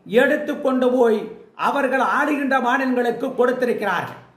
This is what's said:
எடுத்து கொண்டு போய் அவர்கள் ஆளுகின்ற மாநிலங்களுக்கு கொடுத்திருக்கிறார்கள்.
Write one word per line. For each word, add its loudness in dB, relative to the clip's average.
எடுத்து 2
கொண்டு 0
போய் 4
அவர்கள் 0
ஆளுகின்ற 0
மாநிலங்களுக்கு 0
கொடுத்திருக்கிறார்கள். -2